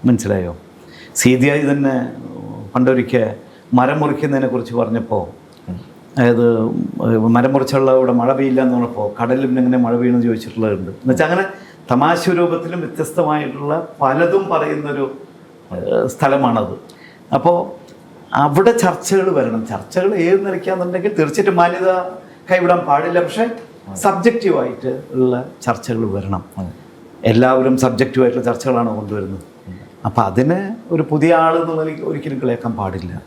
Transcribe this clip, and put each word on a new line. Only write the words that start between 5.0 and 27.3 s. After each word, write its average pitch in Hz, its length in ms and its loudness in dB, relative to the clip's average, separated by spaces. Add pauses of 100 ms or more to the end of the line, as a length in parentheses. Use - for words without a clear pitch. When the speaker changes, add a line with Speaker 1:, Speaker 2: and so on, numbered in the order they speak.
Speaker 2:
ഉം. 90 100 -10 (380)
Speaker 1:
അതായത് 120 280 4 (880)
മരം 127 180 4
മുറിച്ചുള്ള 135 460 2
ഇവിടെ 123 220 2
മഴ 120 160 2
പെയ്യില്ല 131 260 2
എന്ന് 123 140 2
പറഞ്ഞപ്പോ 117 260 -2 (140)
കടലിൽ 127 320 0
പിന്നെ 127 140 0
എങ്ങനെ 127 200 2
മഴ 117 160 2
പെയ്യണമെന്ന് 123 300 2
ചോദിച്ചിട്ടുള്ളതുണ്ട്. 107 640 -4 (100)
എന്നുവെച്ചാൽ 156 260 0
അങ്ങനെ 180 160 0 (480)
തമാശ 160 380 2 (100)
രൂപത്തിലും 170 460 -2
വ്യത്യസ്തമായിട്ടുള്ള 151 880 -4 (280)
പലതും 170 420 2 (100)
പറയുന്നൊരു, 151 520 -4 (720)
ഏഹ്, - 260 -2 (120)
സ്ഥലമാണത്. 123 600 0 (640)
അപ്പോ 175 140 4 (920)
അവിടെ 180 300 4 (100)
ചർച്ചകൾ 185 440 2 (100)
വരണം. 113 240 -2 (100)
ചർച്ചകൾ 180 380 -2 (160)
ഏത് 190 220 4
നിലയ്ക്കാന്നുണ്ടെങ്കിൽ 180 720 -2
തീർച്ചയായിട്ടും 175 420 2
മാന്യത 185 300 2 (580)
കൈവിടാൻ 180 400 4
പാടില്ല, 165 380 2
പക്ഷെ 220 180 -2 (600)
സബ്ജക്റ്റീവായിട്ട് 180 840 0 (240)
ഉള്ള 127 180 2 (320)
ചർച്ചകൾ 113 380 -2 (140)
വരണം. 98 260 -4 (160)
Speaker 2:
അതെ. 92 120 -8 (600)